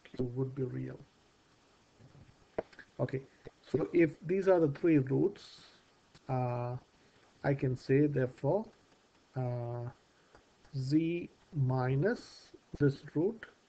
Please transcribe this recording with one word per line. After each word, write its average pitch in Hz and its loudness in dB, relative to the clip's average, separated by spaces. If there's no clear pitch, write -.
Q 123 -6
would 131 -4
be 135 -4
real. 127 -8
Okay, 135 -4
so 165 0
if 170 4
these 185 0
are 185 6
the 156 4
three 165 4
roots, 139 -2
uh, 123 -4
I 139 2
can 131 -2
say 143 4
therefore, 143 0
uh, 120 -6
Z 165 0
minus 135 0
this 143 2
root, 185 -2